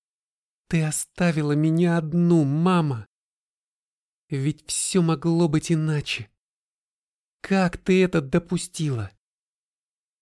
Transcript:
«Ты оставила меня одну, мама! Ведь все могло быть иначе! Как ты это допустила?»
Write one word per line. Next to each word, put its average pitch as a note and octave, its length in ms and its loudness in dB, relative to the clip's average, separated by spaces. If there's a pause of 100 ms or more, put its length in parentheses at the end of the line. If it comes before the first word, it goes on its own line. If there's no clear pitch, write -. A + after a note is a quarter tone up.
(680)
«Ты D#3+ 160 0
оставила D3+ 720 -2
меня E3 420 2
одну, E3+ 460 2
мама! D3+ 640 0 (1200)
Ведь C#3+ 400 -4
все - 340 0
могло E3 460 0
быть D#3 240 -2
иначе! D#3 580 -4 (1160)
Как F#3+ 300 2
ты F#3 260 2
это F#3 200 0
допустила?» C#3+ 920 -4 (1080)